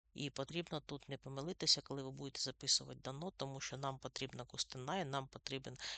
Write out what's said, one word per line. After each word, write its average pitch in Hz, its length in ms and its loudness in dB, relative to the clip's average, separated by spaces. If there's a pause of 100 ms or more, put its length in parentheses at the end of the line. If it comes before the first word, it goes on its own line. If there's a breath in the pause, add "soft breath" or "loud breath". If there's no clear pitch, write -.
(140)
І 143 160 -2
потрібно 156 500 0
тут - 280 -6
не 139 80 -2
помилитися, 135 640 4
коли 139 220 -2
ви 135 80 -2
будете 139 300 -4
записувати 131 640 2
дано, 143 320 -2
тому 135 240 -2
що - 160 -2
нам 135 220 0
потрібна 127 540 -4
густина 139 480 0
і 170 40 2
нам 135 220 2
потрібен 131 520 -4 (200 loud breath)